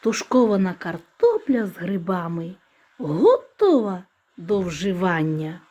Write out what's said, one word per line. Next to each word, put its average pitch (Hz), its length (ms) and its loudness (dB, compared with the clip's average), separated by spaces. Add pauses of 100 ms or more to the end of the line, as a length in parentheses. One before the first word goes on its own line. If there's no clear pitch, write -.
Тушкована 214 720 0
картопля 233 920 -2
з 180 100 -10
грибами 175 760 -4 (440)
готова 233 1040 2 (320)
до 190 240 -2
вживання. 165 1000 -2 (100)